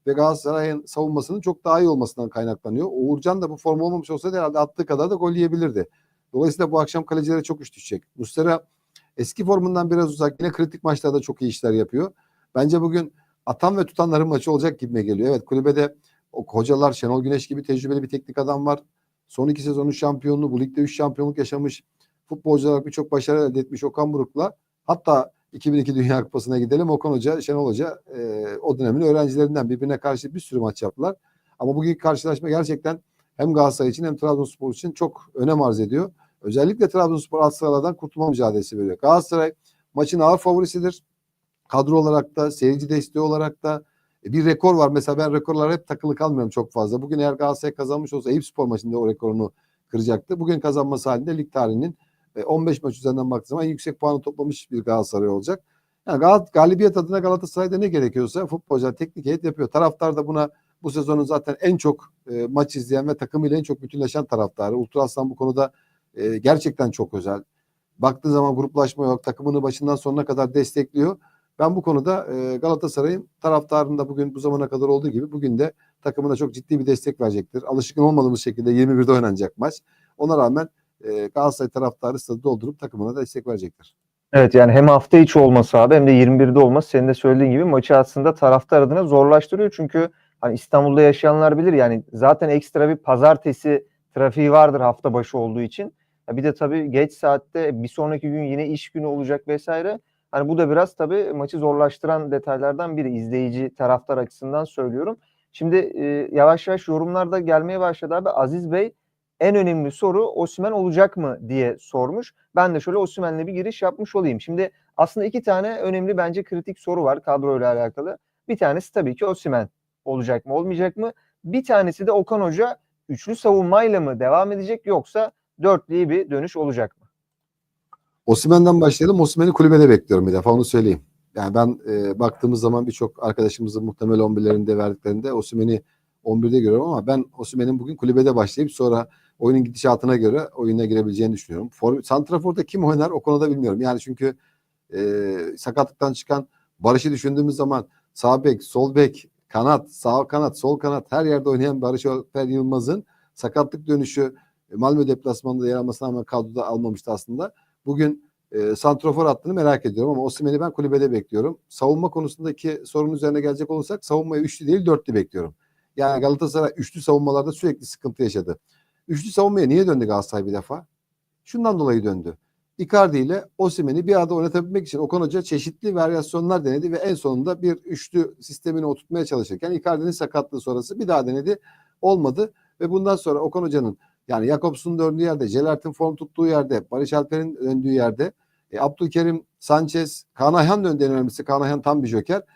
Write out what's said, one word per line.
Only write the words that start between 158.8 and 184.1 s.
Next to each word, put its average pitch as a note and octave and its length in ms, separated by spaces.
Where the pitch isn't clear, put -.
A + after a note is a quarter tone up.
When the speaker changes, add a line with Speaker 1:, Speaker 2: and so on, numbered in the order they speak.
Speaker 1:
hattını D3+ 280
merak D3 320
ediyorum A#2 260
ama C3 100
Osimhen'i C#3+ 380
ben E3+ 100
kulübede C#3 420
bekliyorum. A2+ 460
Savunma D3+ 420
konusundaki D#3 760
sorun D3+ 280
üzerine D3 280
gelecek C#3+ 300
olursak D#3+ 340
savunmayı D#3 380
üçlü D3+ 240
değil F3 200
dörtlü D#3 280
bekliyorum. F2+ 400
Yani C#3 240
Galatasaray C#3+ 560
üçlü C3+ 240
savunmalarda C#3+ 520
sürekli D3+ 340
sıkıntı - 360
yaşadı. F#2 360
Üçlü D#3+ 220
savunmaya G3 360
niye E3+ 200
döndü C3 200
Galatasaray G2+ 400
bir G2+ 60
defa? C3 340
Şundan A3+ 340
dolayı A#2+ 260
döndü. F2 320
Icardi F#3 400
ile E3 260
Osimhen'i E3+ 480
bir G3 100
arada E3+ 180
oynatabilmek E3+ 520
için C#3+ 120
Okan D#3 220
Hoca E3 220
çeşitli E3+ 520
varyasyonlar E3 720
denedi D3 280
ve E3+ 40
en F#3 180
sonunda D3 480
bir F3 100
üçlü E3+ 680
sistemini D#3+ 460
oturtmaya D#3 380
çalışırken B2+ 480
Icardi'nin E3+ 380
sakatlığı D3+ 500
sonrası B2+ 380
bir G#3+ 100
daha C#3+ 180
denedi. C#3+ 320
Olmadı F#3 500
ve E3+ 100
bundan F#3+ 260
sonra D#3 220
Okan D#3+ 240
Hoca'nın, C#3 360